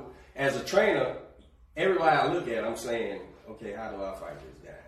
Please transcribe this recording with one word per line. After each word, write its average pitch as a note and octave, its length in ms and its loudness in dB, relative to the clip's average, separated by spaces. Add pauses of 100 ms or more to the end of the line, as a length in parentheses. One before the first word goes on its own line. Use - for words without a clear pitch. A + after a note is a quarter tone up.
(360)
as C#3 220 2
a - 60 -4
trainer, F#3 540 4 (580)
everybody E3 420 4
I - 140 4
look - 160 -2
at, A2 160 -2
I'm A#2 140 -2
saying, G#2 440 -4 (280)
"Okay, G#2+ 240 -10
how - 180 -8
do G2 120 -8
I F#2+ 120 -4
fight - 260 -12
this - 220 -18
guy?" - 140 -16 (100)